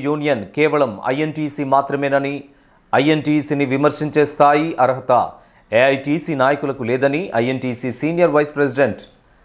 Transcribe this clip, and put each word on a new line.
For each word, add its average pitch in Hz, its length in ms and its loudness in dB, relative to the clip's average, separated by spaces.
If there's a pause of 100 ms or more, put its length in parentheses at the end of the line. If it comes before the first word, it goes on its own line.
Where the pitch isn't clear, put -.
యూనియన్ 147 360 0 (140)
కేవలం 147 340 2 (220)
ఐఎన్టీసీ 151 520 -4 (100)
మాత్రమేనని, 139 600 0 (640)
ఐఎన్టీసీని 147 760 0
విమర్శించే 147 580 0
స్థాయి, 151 360 4 (160)
అర్హత 127 280 0 (680)
ఏఐటీసీ 143 520 0 (100)
నాయకులకు 139 460 0
లేదని 139 320 0 (200)
ఐఎన్టీసీ 127 500 -4 (100)
సీనియర్ 165 360 2
వైస్ 151 200 0
ప్రెసిడెంట్ 135 460 0 (420)